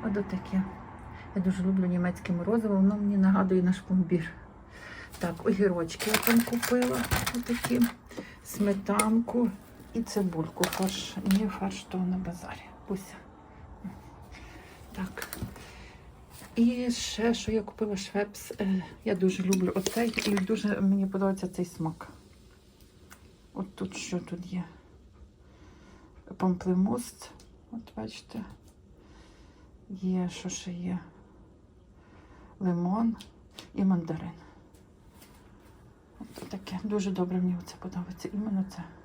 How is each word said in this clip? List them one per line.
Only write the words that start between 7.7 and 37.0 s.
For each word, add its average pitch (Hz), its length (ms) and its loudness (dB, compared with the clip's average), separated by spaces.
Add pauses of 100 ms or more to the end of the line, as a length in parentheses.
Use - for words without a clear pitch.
сметанку 214 1040 2 (440)
і 233 80 -2
цибульку. 170 640 0
Фарш, - 600 -2
ні, 202 220 4
фарш 190 360 -4
то - 160 -6
на 185 180 0
базарі. 180 480 -8 (240)
Буся. - 260 -6 (1800)
Так. - 460 -8 (1160)
І 240 340 4
ще, 233 440 0
що 220 180 -4
я 220 100 2
купила, 208 340 -4
Швепс. - 640 -4
Е, 190 240 2 (200)
я 214 100 2
дуже 185 280 2
люблю 185 320 2
оцей, 226 520 0
і 208 80 2
дуже 202 460 0
мені 196 260 4
подобається 190 420 0
цей 180 160 -2
смак. - 440 -4 (1500)
От 190 220 -8
тут 190 200 -6
що - 220 -4
тут 175 280 -6
є? 180 180 -4 (1700)
Памплемуст. 190 920 2 (400)
От 233 260 -12
бачите. 220 440 -10 (1500)
Є, 185 400 0
що - 200 -8
ще 190 240 -6
є? 175 260 -4 (1600)
Лимон 185 560 2 (580)
і 196 100 2
мандарин. 170 460 2 (1900)
От - 280 -14
таке. 190 340 -8
Дуже 202 280 0